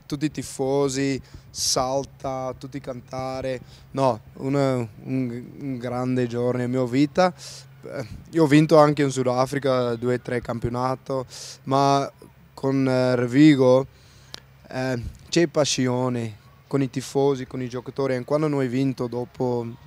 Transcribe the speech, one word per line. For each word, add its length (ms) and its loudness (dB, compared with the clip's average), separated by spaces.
tutti 180 -4
i 60 -4
tifosi, 880 -2
salta, 1080 -4
tutti 220 -14
cantare. 840 -8
No, 300 2
un, 180 -2
un, 400 -6
un 180 -8
grande 500 -2
giorno 320 -2
nella 100 -2
mia 160 0
vita. 460 2
Eh, 240 -10
io 120 4
ho 40 6
vinto 300 6
anche 260 6
in 80 0
Sudafrica 840 0
due, 260 -2
tre 200 -4
campionato, 840 -4
ma 480 2
con, 320 0
eh, 280 2
Revigo, 680 6
eh, 320 -6
c'è 180 2
passione 1000 -2
con 140 0
i 80 -2
tifosi, 560 -2
con 160 -10
i 80 -8
giocatori. 460 -4
E 80 -4
quando 240 0
noi 200 0
vinto 400 -2
dopo 580 -4